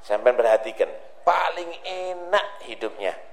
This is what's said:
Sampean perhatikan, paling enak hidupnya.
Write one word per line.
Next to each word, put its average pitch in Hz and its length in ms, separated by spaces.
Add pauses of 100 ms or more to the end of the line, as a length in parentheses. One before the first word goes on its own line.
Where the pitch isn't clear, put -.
Sampean 110 320
perhatikan, 113 560 (320)
paling 175 480 (160)
enak 185 800
hidupnya. 101 480 (180)